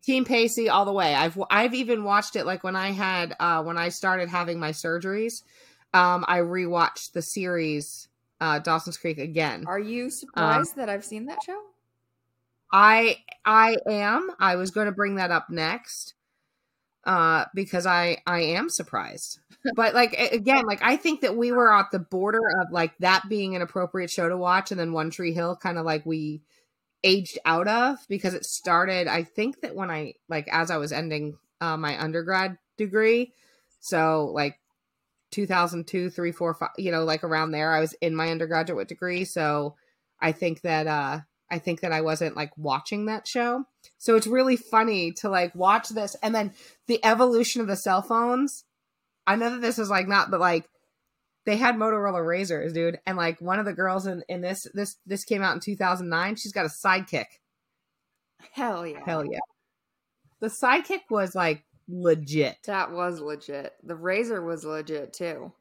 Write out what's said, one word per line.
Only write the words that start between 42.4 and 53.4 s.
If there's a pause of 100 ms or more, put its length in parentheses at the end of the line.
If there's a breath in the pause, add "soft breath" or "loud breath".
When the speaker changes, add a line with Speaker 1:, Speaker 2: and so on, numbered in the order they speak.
Speaker 1:
watching
that
show. (340 soft breath)
So
it's
really
funny (100)
to,
like,
watch
this.
And
then (360 loud breath)
the
evolution
of
the
cell
phones. (600)
I
know
that
this
is,
like,
not,
but,
like, (800)
they
had
Motorola
Razrs,
dude.
And,
like,
one